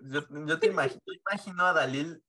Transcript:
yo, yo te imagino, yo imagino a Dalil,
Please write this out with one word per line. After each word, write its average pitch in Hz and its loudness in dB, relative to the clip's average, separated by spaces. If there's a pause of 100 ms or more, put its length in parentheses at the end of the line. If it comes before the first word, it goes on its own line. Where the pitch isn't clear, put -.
yo, 147 -6
yo 160 0
te - 4
imagino, 156 0
yo 381 -10
imagino 185 -2
a 180 6
Dalil, 147 0